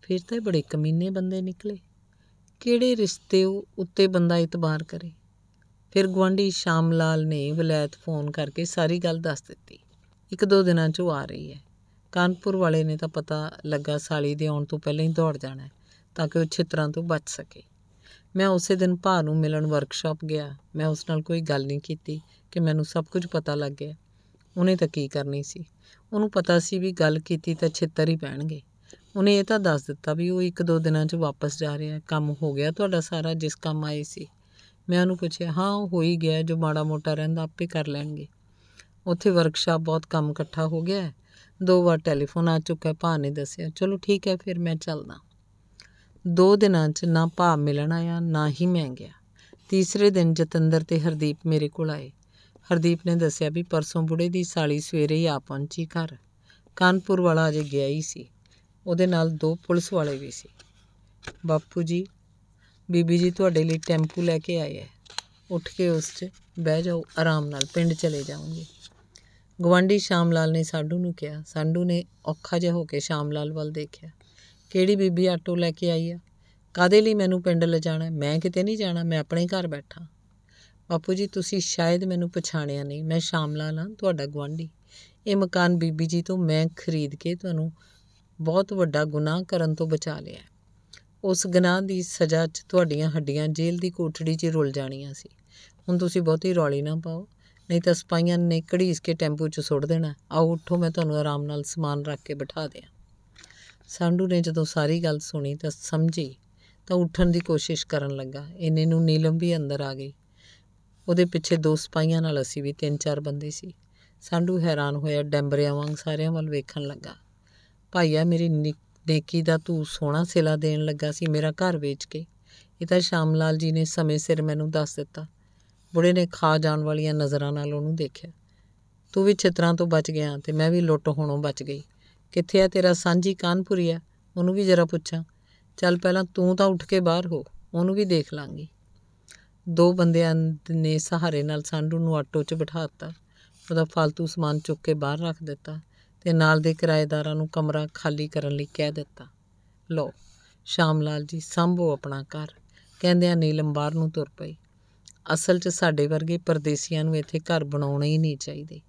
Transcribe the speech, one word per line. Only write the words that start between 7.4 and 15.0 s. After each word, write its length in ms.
ਵਲੈਤ 420
ਫੋਨ 360
ਕਰਕੇ 340
ਸਾਰੀ 340
ਗੱਲ 220
ਦੱਸ 220
ਦਿੱਤੀ। 360
ਇੱਕ 120
ਦੋ 180
ਦਿਨਾਂ 260
'ਚ 120
ਉਹ 100
ਆ 140
ਰਹੀ 280
ਹੈ। 80
ਕਾਨਪੁਰ 440
ਵਾਲੇ 280
ਨੇ 120
ਤਾਂ 120
ਪਤਾ 440
ਲੱਗਾ 320
ਸਾਲੀ 360
ਦੇ 120
ਆਉਣ 180
ਤੋਂ 140
ਪਹਿਲਾਂ 260